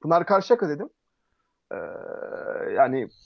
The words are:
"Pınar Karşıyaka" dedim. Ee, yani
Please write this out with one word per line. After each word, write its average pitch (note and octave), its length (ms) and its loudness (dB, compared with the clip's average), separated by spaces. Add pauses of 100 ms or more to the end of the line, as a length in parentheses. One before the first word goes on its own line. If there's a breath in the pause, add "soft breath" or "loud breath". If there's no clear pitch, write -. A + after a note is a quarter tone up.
"Pınar E3+ 240 2
Karşıyaka" G3 440 4
dedim. D#3+ 200 -6 (840)
Ee, - 40 -8 (1000)
yani C3 340 2 (160)